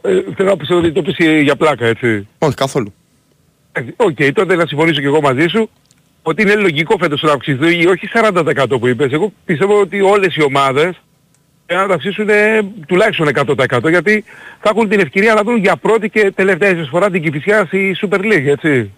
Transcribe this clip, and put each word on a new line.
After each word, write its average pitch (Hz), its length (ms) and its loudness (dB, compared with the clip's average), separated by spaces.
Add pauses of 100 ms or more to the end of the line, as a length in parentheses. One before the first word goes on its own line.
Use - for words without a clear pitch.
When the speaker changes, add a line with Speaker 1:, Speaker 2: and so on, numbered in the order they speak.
Speaker 1:
Ε, - 80 -2 (260)
θέλω 190 140 0
να 196 80 2
πιστεύω 175 220 -2
ότι 170 120 0
το 175 140 -2
είπες 156 380 2
για 139 120 2
πλάκα, 143 300 0
έτσι. 110 420 -2 (100)
Speaker 2:
Όχι, 151 180 0
καθόλου. 131 380 -4 (760)
Speaker 1:
Ε, - 100 -8 (140)
οκ, 185 220 0 (160)
τότε 185 220 0
να 170 120 0
συμφωνήσω 160 320 -2
κι 139 60 -4
εγώ 143 160 0
μαζί 135 260 0
σου, 220 220 -2 (520)
ότι 165 200 -4
είναι 202 140 2
λογικό 185 440 0
φέτος 147 220 -2
να 151 100 2
αυξηθεί, 156 560 0
όχι 190 200 0
σαράντα 214 340 0
τοις 165 100 0
εκατό 131 280 0
που 117 80 -2
είπες. 127 240 0
Εγώ 180 220 -2 (120)
πιστεύω 196 340 2
ότι 196 220 -2
όλες 190 340 2
οι 156 80 -2
ομάδες 139 480 2 (760)
πρέπει 180 160 -2
να 196 60 0
τα 202 60 0
αυξήσουν, 190 360 -4
ε, 214 300 2 (280)
τουλάχιστον 180 400 0
εκατό 143 280 0
τοις 131 80 0
εκατό, 123 260 0
γιατί 180 340 0 (380)
θα 208 120 0
έχουν 214 160 0
την 202 100 2
ευκαιρία 196 340 0
να 214 100 2
δουν 240 140 0
για 190 180 2
πρώτη 214 340 0
και 208 260 0
τελευταία 190 340 2
ίσως 165 180 -2
φορά 175 220 0
την 170 120 -2
Κηφισιά 165 460 0
στη 190 340 -2
Super 196 180 -2
League, 190 280 0
έτσι. 139 500 0